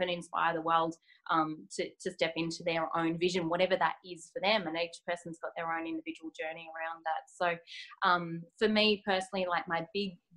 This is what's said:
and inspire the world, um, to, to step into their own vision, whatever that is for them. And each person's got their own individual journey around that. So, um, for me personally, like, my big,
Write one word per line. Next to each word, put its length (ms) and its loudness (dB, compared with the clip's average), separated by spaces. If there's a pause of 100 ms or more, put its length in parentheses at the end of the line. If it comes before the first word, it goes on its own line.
and 100 0
inspire 420 0
the 80 -2
world, 360 2 (340)
um, 360 0 (100)
to, 120 -2 (140)
to 80 -4
step 240 0
into 300 -4
their 320 0
own 200 0
vision, 320 2
whatever 280 2
that 180 2 (100)
is 300 -12
for 80 -6
them. 240 4
And 100 -4
each 300 -4
person's 340 -6
got 160 -8
their 160 -2
own 140 -2
individual 520 -8
journey 360 -8
around 300 -8
that. 180 -2 (100)
So, 240 0 (500)
um, 360 2 (160)
for 100 4
me 380 4
personally, 420 0
like, 200 0
my 260 0
big, 240 -2 (180)